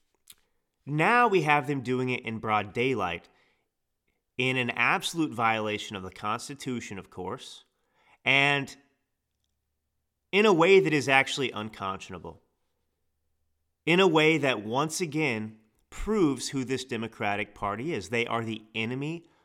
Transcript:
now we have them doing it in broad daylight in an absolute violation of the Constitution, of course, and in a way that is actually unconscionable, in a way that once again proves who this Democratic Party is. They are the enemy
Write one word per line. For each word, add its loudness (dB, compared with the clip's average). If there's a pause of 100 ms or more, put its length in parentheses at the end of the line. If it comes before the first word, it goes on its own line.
(840)
now 4
we 4
have 2
them -2
doing -2
it -6
in -6
broad -2
daylight -2 (1080)
in 0
an 0
absolute -2
violation -2
of -10
the -12
Constitution, -8
of -14
course, -12 (580)
and 2 (1600)
in 4
a 8
way 8
that 4
is 2
actually 2
unconscionable, -10 (1400)
in 4
a 6
way 4
that 0
once -2
again -4 (320)
proves 0
who -4
this -4
Democratic -4
Party -6
is. -8
They 0
are -4
the -8 (100)
enemy -6 (200)